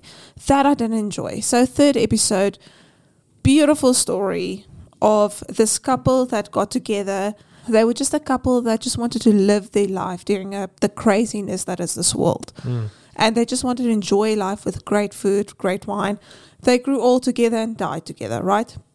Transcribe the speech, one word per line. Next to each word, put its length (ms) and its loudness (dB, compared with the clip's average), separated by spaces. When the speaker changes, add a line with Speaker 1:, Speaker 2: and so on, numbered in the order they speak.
Speaker 1:
That 180 4
I 80 4
didn't 240 -4
enjoy. 400 -6
So 280 2
third 300 2
episode, 640 0
beautiful 500 4
story 720 -4
of 480 2
this 300 0
couple 480 0
that 240 -4
got 220 -2
together. 600 -4
They 160 4
were 100 2
just 200 -4
a 60 2
couple 420 0
that 180 0
just 180 -6
wanted 240 -4
to 100 6
live 380 4
their 160 2
life 380 -6
during 300 -4
a, 140 -6
the 80 0
craziness 760 0
that 140 -6
is 160 -6
this 180 -2
world. 400 -2
Speaker 2:
Mm. 260 -6
Speaker 1:
And 160 2
they 120 2
just 180 -6
wanted 200 -2
to 40 0
enjoy 480 0
life 300 -6
with 180 -8
great 300 -2
food, 420 -2
great 300 -6
wine. 320 -4
They 180 2
grew 220 -2
old 220 4
together 340 0
and 180 -4
died 300 -6
together, 380 -8
right? 340 -2